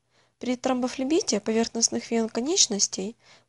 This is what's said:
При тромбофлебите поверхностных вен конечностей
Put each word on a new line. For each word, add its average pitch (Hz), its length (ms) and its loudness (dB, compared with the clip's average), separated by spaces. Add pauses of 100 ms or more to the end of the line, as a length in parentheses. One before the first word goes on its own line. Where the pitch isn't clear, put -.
(380)
При 254 160 -2
тромбофлебите 254 840 0
поверхностных 226 720 0
вен 226 180 0
конечностей 233 840 0 (340)